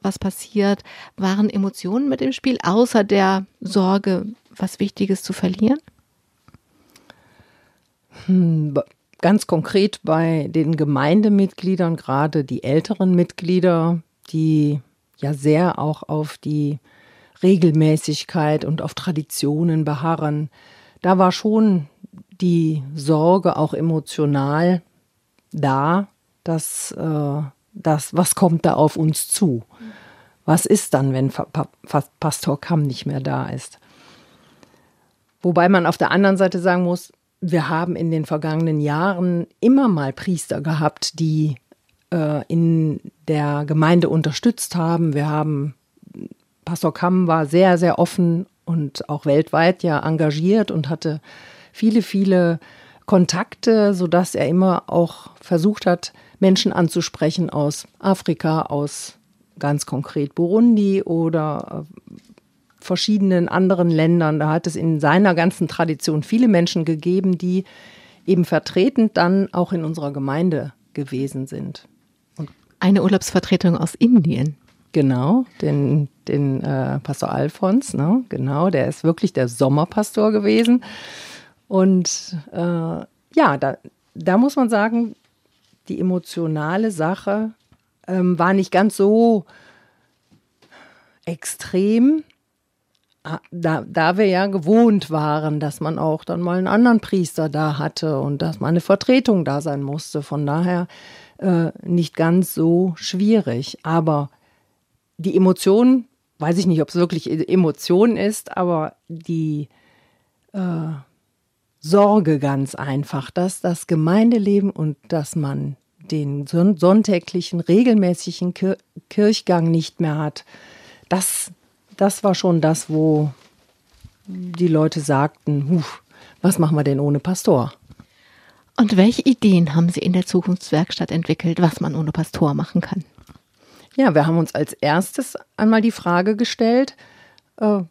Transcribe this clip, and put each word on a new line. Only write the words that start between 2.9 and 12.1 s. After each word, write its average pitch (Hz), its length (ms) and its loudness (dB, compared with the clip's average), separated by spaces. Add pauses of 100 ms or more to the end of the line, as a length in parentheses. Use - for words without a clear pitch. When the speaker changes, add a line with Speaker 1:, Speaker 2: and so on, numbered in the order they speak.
Speaker 1:
der 196 420 2 (160)
Sorge, 196 680 0 (280)
was - 240 -8
Wichtiges 196 440 -2
zu - 100 -8
verlieren? 208 460 0 (2500)
Speaker 2:
Hm, 165 480 2
be-, 143 100 -2 (360)
ganz 196 260 2
konkret 196 580 0
bei 160 440 0
den 160 280 0
Gemeindemitgliedern, 175 1200 0
gerade 147 480 -2